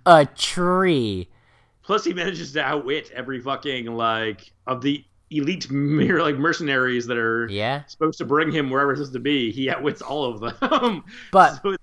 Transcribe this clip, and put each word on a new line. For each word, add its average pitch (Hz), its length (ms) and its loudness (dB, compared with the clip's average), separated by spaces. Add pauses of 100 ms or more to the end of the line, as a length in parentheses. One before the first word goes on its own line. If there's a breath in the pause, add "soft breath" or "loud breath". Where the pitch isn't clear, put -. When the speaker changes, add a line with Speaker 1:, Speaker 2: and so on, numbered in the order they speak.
Speaker 1:
a 170 200 10
tree. 175 1000 0 (540)
Speaker 2:
Plus, 208 220 -2
he 339 100 -2
manages 170 380 -6
to 147 100 -2
outwit 139 520 -4
every 127 260 -8
fucking, 131 460 -6
like, 113 640 -2 (160)
of 127 140 -4
the 143 240 -2 (260)
elite 151 400 -4
mer-, 147 520 2
like, 151 140 0
mercenaries 131 720 0
that 120 100 -4
are 113 320 -2
Speaker 1:
Yeah. 117 360 -4
Speaker 2:
supposed 156 320 -4
to - 60 -8
bring 147 280 0
him 147 180 -2
wherever 139 220 2
he's 131 80 -4
supposed 131 140 -8
to 127 60 -8
be. 127 300 0
He 131 180 -4
outwits 147 320 -4
all 143 240 -4
of 113 160 -6
them. 202 600 -2 (160)
<laughs> - 140 -10
Speaker 1:
But 160 300 8
Speaker 2:
So 196 100 -2
it's 185 100 -6